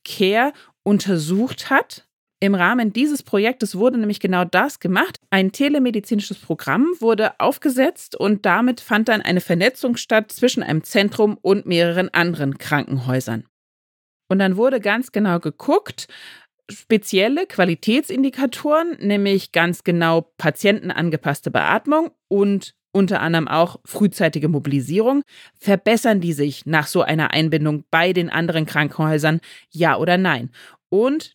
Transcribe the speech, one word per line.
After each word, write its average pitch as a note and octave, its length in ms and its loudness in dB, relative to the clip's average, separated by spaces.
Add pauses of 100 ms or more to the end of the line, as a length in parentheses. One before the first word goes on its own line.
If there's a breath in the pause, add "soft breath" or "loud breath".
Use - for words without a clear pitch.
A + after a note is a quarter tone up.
Care, A3 480 0 (320 soft breath)
untersucht G3 840 0
hat. - 380 -2 (320)
Im G3 160 0
Rahmen G3+ 380 2
dieses C#4+ 320 -2
Projektes A3 500 -2
wurde A#3+ 240 0
nämlich G#3 220 -2
genau F3+ 240 0
das F#3+ 340 0
gemacht. G3+ 380 -2 (140)
Ein F#3+ 200 2
telemedizinisches A#3+ 880 -2
Programm E3 480 0 (140)
wurde A3 400 0
aufgesetzt C4+ 760 0
und G3+ 320 0
damit A#3 340 2
fand A3 280 -2
dann G#3+ 120 2
eine F3+ 200 0
Vernetzung A#3 560 0
statt A3 340 0
zwischen A#3+ 320 0
einem D3+ 220 -2
Zentrum G#3 580 0
und G3 240 2
mehreren E3+ 480 0
anderen D#3 440 0
Krankenhäusern. B2+ 880 -4 (840)
Und F#3+ 100 2
dann F#3+ 180 2
wurde B3+ 220 2
ganz G#3 320 -2
genau F#3+ 300 0
geguckt, - 680 -2 (640 loud breath)
spezielle G#3+ 760 0
Qualitätsindikatoren, C4+ 1500 -2
nämlich G3+ 500 0
ganz E3+ 320 0
genau E3 560 0
patientenangepasste E3 1120 -2
Beatmung A#3 600 0 (160)
und G3+ 460 0 (180)
unter G3 280 2
anderem E3 280 0
auch E3 360 0
frühzeitige E3 640 0
Mobilisierung, D3 760 0 (360 loud breath)
verbessern G#3 640 2
die E3+ 120 -2
sich C#3+ 320 -4
nach D3+ 220 0
so - 160 0
einer D#3 300 0
Einbindung D3+ 580 0
bei E3+ 220 2
den F3 180 -2
anderen D#3+ 360 -2
Krankenhäusern, D#3 760 0 (300 loud breath)
ja D#3 260 2
oder F3 200 2
nein? D3 340 0 (380 loud breath)
Und C4 460 0